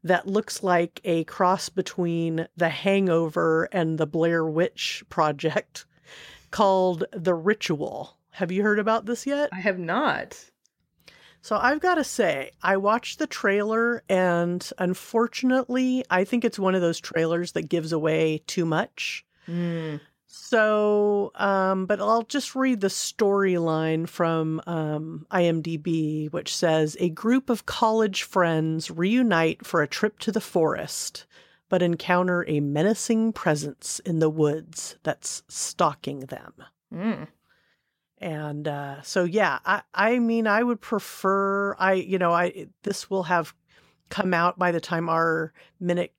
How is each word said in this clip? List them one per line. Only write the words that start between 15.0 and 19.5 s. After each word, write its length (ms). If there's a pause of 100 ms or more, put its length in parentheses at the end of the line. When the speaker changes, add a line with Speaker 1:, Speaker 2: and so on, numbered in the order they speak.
Speaker 1:
I 160
think 180
it's 160
one 160
of 60
those 180
trailers 540
that 160
gives 240
away 520
too 200
much. 600 (220)
Speaker 2:
Mm. 540 (260)